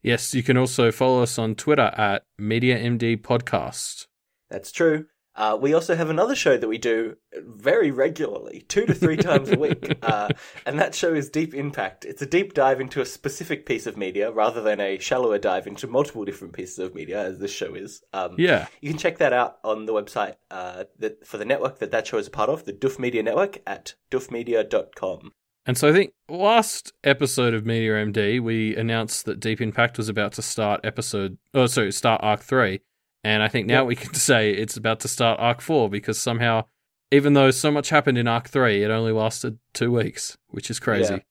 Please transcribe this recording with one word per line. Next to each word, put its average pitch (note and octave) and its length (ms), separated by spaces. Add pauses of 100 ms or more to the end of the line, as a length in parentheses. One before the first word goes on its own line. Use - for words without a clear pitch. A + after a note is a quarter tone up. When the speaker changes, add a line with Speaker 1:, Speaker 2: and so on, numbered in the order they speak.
Speaker 1:
Yes, A#2 320
you B2 80
can B2 140
also B2+ 360
follow B2+ 300
us A#2+ 160
on A2+ 160
Twitter C#3+ 420
at G2+ 260 (160)
Media A#2 400
M A#2+ 200
D A2+ 180
Podcast. - 880 (440)
Speaker 2:
That's - 200
true. D#3 360 (280)
Uh, G#2+ 260
we C#3+ 140
also E3+ 200
have E3 140
another F#3+ 260
show C#3 220
that A2+ 120
we A2+ 100
do A2+ 360 (300)
very C#3 460
regularly, C3+ 800
two - 180
to - 80
three D#3+ 240
times C#3 320
a B2 80
week, - 400
Speaker 1:
<laughs> - 40
Speaker 2:
uh, G#2 280 (340)
and C#3+ 140
that F3+ 160
show E3+ 180
is C#3+ 160
Deep D#3 240
Impact. C#3 540
It's - 160
a C#3 40
deep F#3 280
dive C3 260
into C3 220
a - 20
specific - 640
piece A2+ 200
of A2 120
media G2 340
rather A2+ 300
than G#2 180
a G2 180
shallower B2 380
dive F#2+ 300
into G#2 200
multiple A2+ 380
different F#2+ 300
pieces - 240
of F#2 160
media, E2+ 280
as F#2 160
this G2 140
show F2 220
is. F#2+ 280 (120)
Um, F2+ 240
Speaker 1:
Yeah. D3+ 300 (120)
Speaker 2:
you D3 80
can D#3 100
check E3 200
that C3+ 160
out B2 280
on A2 220
the A2 80
website, G#2 440 (140)
uh, F#2 340 (160)
that, G#2+ 260
for - 100
the G#2 80
network C3 360
that G#2 100
that A2+ 160
show A#2+ 100
is G#2+ 120
a - 20
part A2 180
of, D#3 160
the - 80
Duff C3 260
Media A#2+ 240
Network, D#3 440
at - 280 (140)
duff C3 220
media A#2 340
dot - 300
com. - 380 (340)
Speaker 1:
And B2+ 100
so D3 120
I D3+ 40
think F#3 200 (180)
last G#3 640 (100)
episode C3 480
of A2 140
Media A2+ 320
M G#2+ 120
D, G#2+ 300
we A2+ 340
announced A2+ 520
that A2+ 140
Deep A2 200
Impact A#2 380
was A2 100
about G#2 260
to - 80
start G#2 400
episode, G2+ 540 (160)
oh, C3 140
sorry, A2 260
start A2+ 320
arc G#2+ 160
three. G#2+ 400 (440)
And G#2+ 180
I G#2+ 60
think G#2+ 180
now B2 140
Speaker 2:
Yep. C3 80
Speaker 1:
we B2 80
can - 180
<laughs> C#3+ 160
say A2 220
it's G#2 240
about A2+ 240
to - 80
start A#2 320
arc A#2+ 200
four C3 300
because G#2 260
somehow, A#2 500 (440)
even C#3+ 220
though C3+ 180
so D3 220
much D3 160
happened C#3+ 300
in A#2+ 100
arc A#2 200
three, A2 360
it G#2+ 80
only A2+ 180
lasted A2 480 (140)
two A#2+ 180
weeks, - 480 (120)
which - 200
is A2 80
crazy. G#2 360
Speaker 2:
Yeah. F#2+ 60 (100)